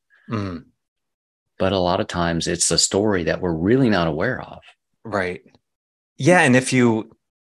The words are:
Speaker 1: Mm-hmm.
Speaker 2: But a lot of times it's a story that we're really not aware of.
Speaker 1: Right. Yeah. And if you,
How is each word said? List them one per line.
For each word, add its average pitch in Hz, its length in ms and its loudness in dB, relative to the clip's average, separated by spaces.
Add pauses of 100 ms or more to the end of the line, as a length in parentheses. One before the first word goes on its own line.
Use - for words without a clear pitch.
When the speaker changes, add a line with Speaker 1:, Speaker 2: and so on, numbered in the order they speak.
(300)
Speaker 1:
Mm-hmm. 98 300 -8 (1000)
Speaker 2:
But 95 120 0
a 95 80 0
lot 90 200 0
of 107 80 -6
times 85 400 -2
it's 85 240 -2
a 85 80 0
story 98 460 0
that 82 160 -2
we're 90 120 -2
really 110 360 2
not 90 180 2
aware 85 340 -4
of. - 180 -18 (440)
Speaker 1:
Right. 95 400 -6 (720)
Yeah. 170 240 4
And 131 140 6
if 127 180 0
you, 120 380 2 (420)